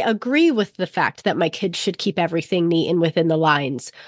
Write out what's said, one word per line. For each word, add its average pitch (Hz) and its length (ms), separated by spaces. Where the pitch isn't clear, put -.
agree 262 440
with 214 260
the 180 100
fact - 380
that 196 120
my 170 120
kids 170 300
should 185 200
keep - 200
everything 170 500
neat 165 200
and 170 120
within 165 280
the 160 80
lines? 143 560